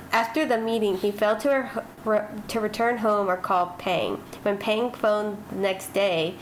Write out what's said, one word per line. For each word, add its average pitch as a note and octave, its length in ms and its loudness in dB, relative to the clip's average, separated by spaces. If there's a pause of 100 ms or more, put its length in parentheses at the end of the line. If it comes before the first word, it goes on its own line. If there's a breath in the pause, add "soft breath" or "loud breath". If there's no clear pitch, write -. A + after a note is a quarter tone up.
(120 loud breath)
after A3+ 340 2
the A#3+ 100 2
meeting, A3+ 420 2
he G3+ 120 0
failed G#3+ 300 2
to C#4+ 100 2
re-, B3+ 320 0 (360)
re-, G#3 80 -4 (220)
to A3+ 120 -2
return A3+ 380 0
home G#3 300 2
or F3+ 80 2
call F3+ 420 0
Pang. A#2 380 0 (260 loud breath)
When G3+ 140 2
Pang A3 360 0
phoned G#3 580 0
the G3+ 60 -6
next F#3+ 360 -2
day, F3+ 500 2